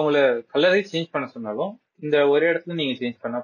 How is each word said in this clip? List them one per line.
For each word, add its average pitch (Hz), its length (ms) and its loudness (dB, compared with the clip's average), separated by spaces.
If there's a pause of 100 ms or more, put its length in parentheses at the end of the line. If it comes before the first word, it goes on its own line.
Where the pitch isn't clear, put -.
உங்களை 147 200 2 (300)
கலரே 180 300 4 (100)
சேஞ்ச் 165 220 -6
பண்ண 135 220 -4
சொன்னாலும் 120 360 -6 (320)
இந்த 147 120 0 (160)
ஒரே 151 180 4
இடத்துல 170 280 -4
நீங்க 139 220 -2
சேஞ்ச் 120 240 -6
பண்ணா 120 200 -6